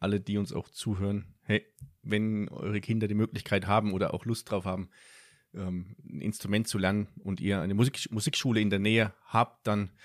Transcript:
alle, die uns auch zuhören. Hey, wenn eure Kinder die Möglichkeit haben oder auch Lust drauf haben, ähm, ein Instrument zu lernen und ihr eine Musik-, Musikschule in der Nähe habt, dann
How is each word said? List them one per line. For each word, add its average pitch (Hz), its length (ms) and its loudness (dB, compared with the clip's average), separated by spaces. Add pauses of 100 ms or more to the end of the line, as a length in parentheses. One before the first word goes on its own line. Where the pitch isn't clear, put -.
alle, 101 200 0
die 101 180 -2
uns 101 140 -2
auch - 160 -6
zuhören. 98 760 -4
Hey, 107 220 0 (380)
wenn 107 460 0
eure 101 320 -4
Kinder 110 260 0
die 104 80 0
Möglichkeit 101 540 0
haben 104 240 4
oder 95 200 0
auch 87 120 -4
Lust 113 260 -4
drauf 95 140 -2
haben, 92 260 -4 (640)
ähm, 92 480 -6
ein - 180 -12
Instrument 107 460 -2
zu - 120 -4
lernen 101 280 2 (160)
und 95 180 -4
ihr 98 200 0
eine 95 140 -2
Musik-, 123 360 2
Musikschule 113 500 0
in 104 100 4
der 98 100 2
Nähe 107 340 4 (120)
habt, - 420 0
dann 104 220 0 (140)